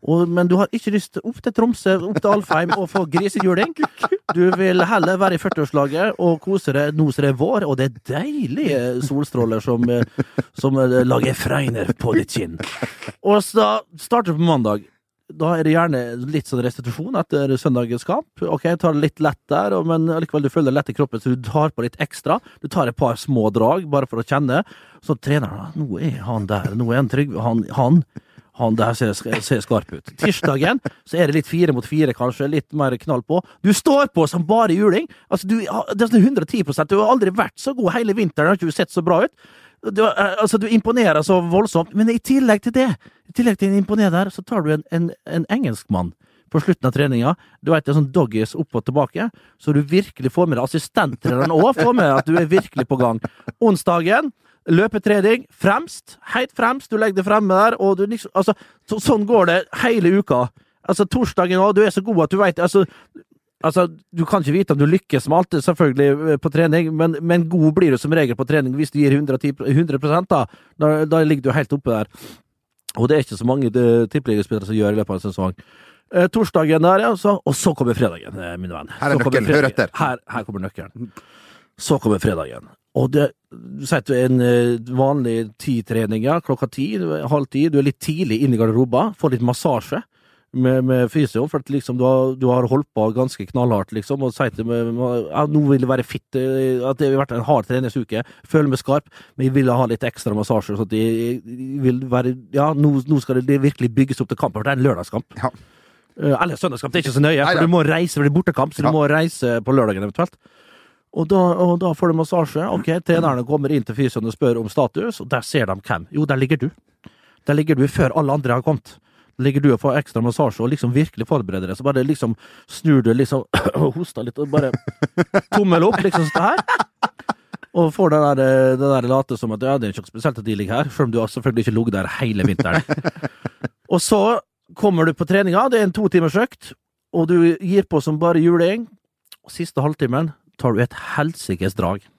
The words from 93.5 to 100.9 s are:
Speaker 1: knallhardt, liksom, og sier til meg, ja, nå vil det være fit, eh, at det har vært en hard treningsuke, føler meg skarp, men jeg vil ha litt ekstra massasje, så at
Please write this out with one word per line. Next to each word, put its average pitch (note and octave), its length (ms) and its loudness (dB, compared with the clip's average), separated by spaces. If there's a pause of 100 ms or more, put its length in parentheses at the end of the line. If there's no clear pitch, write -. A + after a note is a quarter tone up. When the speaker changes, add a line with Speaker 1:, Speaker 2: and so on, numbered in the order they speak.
Speaker 1:
knallhardt, A#2 400 0
liksom, C#3 320 -6
og C3 140 -2
sier A#2 180 -2
til A2+ 140 -6
meg, A#2 240 -2 (400)
ja, D3 180 0
nå D3+ 160 2
vil C#3 160 4
det B2+ 80 -2
være B2+ 160 0
fit, - 160 -12 (160)
eh, C3 480 -2
at C3 160 -2
det C#3 80 2
har C3+ 140 2
vært B2+ 100 -8
en A#2+ 140 -2
hard C3+ 180 2
treningsuke, B2 560 -4 (240)
føler D3+ 240 2
meg C3 80 0
skarp, C#3+ 320 -2 (240)
men C3 140 -2
jeg C3 100 0
vil B2+ 160 2
ha B2 160 2
litt A#2 160 -4
ekstra A2+ 320 -4
massasje, G#2 400 -2
så G#2+ 80 -2
at G2+ 80 -6